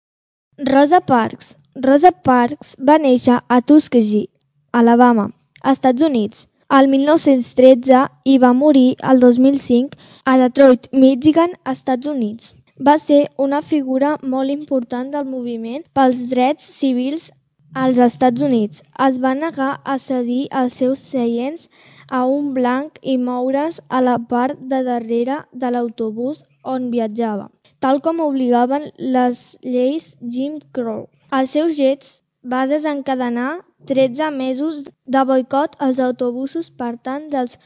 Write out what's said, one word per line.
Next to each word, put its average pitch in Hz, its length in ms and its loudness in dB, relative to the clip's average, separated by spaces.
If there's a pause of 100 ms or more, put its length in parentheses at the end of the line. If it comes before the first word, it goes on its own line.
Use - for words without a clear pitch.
(580)
Rosa 285 420 2
Parks. 240 540 -4 (220)
Rosa 285 360 4
Parks 254 720 -2
va 285 160 4
néixer 254 500 2
a 247 140 2
Tuskegee, 233 680 2 (460)
Alabama, 233 560 4 (340)
Estats 262 400 0
Units, 233 440 -2 (200)
el 269 220 4
mil 269 160 2
nou-cents 294 500 2
tretze 262 480 6 (220)
i 269 160 4
va 247 100 6
morir 262 460 4 (100)
el 262 140 4
dos 247 180 4
mil 269 180 4
cinc 254 380 -2 (300)
a 262 120 2
Detroit, 254 540 4
Michigan, 285 720 2
Estats 262 440 -6
Units. 226 480 -8 (200)
Va 277 240 4
ser 294 280 2 (100)
una 277 240 -2
figura 285 600 -2
molt 269 300 -4
important 269 600 -6
del 285 160 -6
moviment 240 640 -10
pels 254 340 0
drets 254 380 -2 (160)
civils 269 500 -4 (460)
als 262 240 0
Estats 247 400 2
Units. 240 400 -2 (160)
Es 262 240 0
va 262 160 -2
negar 277 480 -6
a 269 160 -4
cedir 254 480 -4
els 254 240 -4
seus 262 320 -2
seients 247 600 -6 (420)
a 254 160 -2
un 285 300 -2
blanc 254 480 -2
i 269 180 -2
moure's 262 560 -4 (120)
a 262 120 -2
la 247 160 0
part 247 400 -4
de 262 300 -6
darrere 240 560 -4 (100)
de 254 160 -6
l'autobús 240 720 -6 (220)
on 254 260 -6
viatjava, 220 640 -4 (280)
tal 277 220 0
com 330 240 -2
obligaven 262 720 0
les 247 480 -2 (160)
lleis 254 580 -4
Jim 254 380 -8 (160)
Crow. 226 340 -8 (220)
Els 262 240 -2
seus 311 240 -2
gets 269 420 -2 (220)
va 254 240 -4
desencadenar 269 920 -4 (260)
tretze 269 480 -2
mesos 269 480 -6 (240)
de 269 180 0
boicot 269 540 -2
als 262 240 -4
autobusos 254 680 -6
per 240 260 -10
tant 285 320 -12
dels 262 360 -6